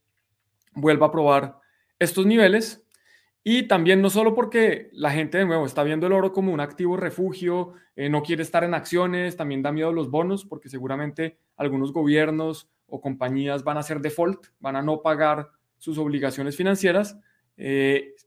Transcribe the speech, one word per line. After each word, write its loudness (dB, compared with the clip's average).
vuelva 4
a 2
probar 2
estos 0
niveles. 4
Y 2
también 4
no 4
solo 2
porque 0
la -2
gente -2
de 2
nuevo 0
está -2
viendo 0
el 2
oro 2
como 0
un -2
activo -2
refugio, -4
eh, -4
no 0
quiere -4
estar 0
en 0
acciones, -2
también -6
da -2
miedo -2
los -4
bonos, -2
porque -16
seguramente -8
algunos -4
gobiernos 0
o -12
compañías -4
van -4
a -6
hacer -6
default, -4
van -6
a -4
no -2
pagar 0
sus -6
obligaciones -4
financieras. 0
Eh, 0